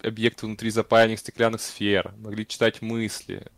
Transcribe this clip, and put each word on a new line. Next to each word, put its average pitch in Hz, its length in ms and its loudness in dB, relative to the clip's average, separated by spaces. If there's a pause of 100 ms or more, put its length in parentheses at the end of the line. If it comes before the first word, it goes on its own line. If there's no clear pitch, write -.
объекты 113 420 -2
внутри 110 260 -6
запаянных 113 480 4
стеклянных 113 420 -2
сфер, 98 560 -2
могли 107 300 -8
читать - 340 0
мысли, 113 640 -6 (100)